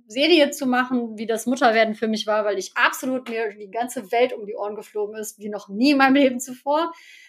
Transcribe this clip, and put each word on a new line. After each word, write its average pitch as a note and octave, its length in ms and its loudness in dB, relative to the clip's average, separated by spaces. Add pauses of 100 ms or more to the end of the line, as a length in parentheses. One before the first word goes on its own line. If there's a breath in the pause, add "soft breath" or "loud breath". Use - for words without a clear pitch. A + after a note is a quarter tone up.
Serie C#4+ 440 4
zu C#4 160 -6
machen, B3 520 0
wie A3 80 -8
das A3 200 -2
Mutterwerden A3+ 500 2
für A#3 120 -4
mich G#3+ 180 -2
war, G#3+ 180 0
weil G3+ 140 -2
ich F#3 180 -8
absolut B3+ 520 -4
mir A3+ 260 -6
die G#3 160 -16
ganze A#3 420 -8
Welt B3 200 2
um A3+ 140 -10
die G#3 80 -10
Ohren G#3 220 -8
geflogen G#3+ 400 -8
ist, G#3+ 240 -12
wie G#3 80 -10
noch G#3 200 -10
nie A#3 240 2
in C#4 60 4
meinem C4+ 160 6
Leben C4+ 240 4
zuvor, C#4+ 540 -2 (360 loud breath)